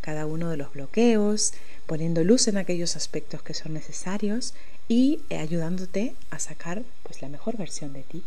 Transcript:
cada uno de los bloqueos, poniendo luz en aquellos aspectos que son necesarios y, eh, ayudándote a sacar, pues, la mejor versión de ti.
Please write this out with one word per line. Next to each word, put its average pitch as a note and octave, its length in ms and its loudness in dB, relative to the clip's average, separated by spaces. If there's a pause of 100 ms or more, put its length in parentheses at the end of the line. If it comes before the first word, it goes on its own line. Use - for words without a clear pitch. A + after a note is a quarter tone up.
cada D3+ 240 -2
uno E3 240 -2
de D#3 80 -2
los C#3 160 -2
bloqueos, G#3 800 2 (320)
poniendo E3 380 0
luz A#3+ 240 4
en G3+ 100 2
aquellos F3 380 0
aspectos - 480 -2
que D#3 100 -2
son D#3 200 -2
necesarios G3+ 800 0 (340)
y, C4 420 4
eh, E3 80 0
ayudándote F3 760 0 (160)
a D#3 80 -2
sacar, F3 440 -2 (200)
pues, - 180 -2
la - 80 -2
mejor A3 280 -2
versión D3+ 360 -2
de C3+ 100 -2
ti. E3+ 220 -2